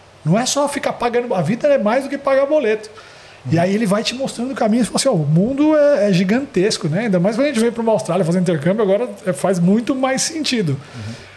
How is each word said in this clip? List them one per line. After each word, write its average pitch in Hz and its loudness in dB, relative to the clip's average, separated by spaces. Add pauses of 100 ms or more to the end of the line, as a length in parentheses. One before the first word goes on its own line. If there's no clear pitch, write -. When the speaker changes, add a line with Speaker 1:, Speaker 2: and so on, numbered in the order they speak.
(260)
Speaker 1:
Não 180 2
é 254 -2
só 277 0
ficar 277 -4
pagando, 240 -2
a 180 -2
vida 233 -2
é 277 4
mais 233 0
do 262 -8
que 277 -6
pagar 277 2
boleto." 226 0 (640)
E 160 2
aí 185 2
ele 220 0
vai 208 0
te 226 -6
mostrando 262 -6
o - -8
caminho 233 2
e - 0
fala - -4
assim, 277 0
"Ó, 247 2
o 156 0
mundo 262 2
é, 285 4
é 196 4
gigantesco, 196 0
né?" 165 -2
Ainda 196 0
mais 208 0
quando 269 0
a 302 0
gente 233 -2
vem 226 2
pra 233 -6
uma 226 0
Austrália 180 0
fazer 170 0
intercâmbio, 180 0
agora 208 0 (160)
é, 185 -2
faz 175 -2
muito 220 2
mais 262 -2
sentido. 240 -2 (220)
Speaker 2:
Uhum. 113 -12 (240)